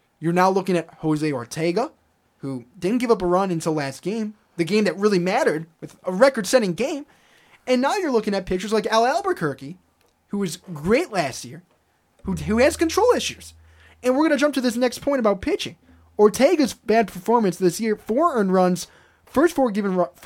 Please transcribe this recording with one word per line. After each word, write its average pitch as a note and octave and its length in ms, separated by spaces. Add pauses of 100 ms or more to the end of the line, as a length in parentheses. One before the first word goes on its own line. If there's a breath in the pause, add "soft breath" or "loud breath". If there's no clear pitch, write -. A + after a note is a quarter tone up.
(200)
You're E3 120
now F3+ 180
looking F#3+ 260
at E3 220
Jose D3+ 340
Ortega, E3+ 600 (460)
who C3 260 (140)
didn't G#3+ 200
give A#3 120
up G3+ 120
a F3+ 40
run F#3 240
until E3 220
last C#3 300
game, G#3+ 320 (220)
the F3 80
game G#3 200
that F3 120
really G3 220
mattered, F3+ 480 (140)
with - 240
a F#3 80
record-setting A3+ 600
game. C#4+ 320 (600 soft breath)
And B3+ 140
now D4 160
you're F4+ 160
looking G#3+ 220
at F#3+ 120
pitchers F#3 260
like G#3+ 140
Al A3 200
Albuquerque, F#3 720 (500)
who G3+ 100
was F#3 180
great F#3+ 540
last F3+ 340
year, E3+ 180 (600)
who, F#3+ 100
who E3 240
has A#3+ 180
control F#4 400
issues. - 380 (480 soft breath)
And B3+ 140
we're D#4 120
gonna C#4+ 100
jump C#4+ 160
to C4+ 60
this A#3 160
next B3 220
point C#4+ 220
about G3+ 200
pitching. - 360 (420 soft breath)
Ortega's B3+ 560
bad A3 320
performance G#3 500
this F3+ 240
year, A3 140
four C#4 400
earned G#3 180
runs, F3+ 360 (360 soft breath)
first E4 300
four C4 160
given G3 240
ru-, F3 160 (160)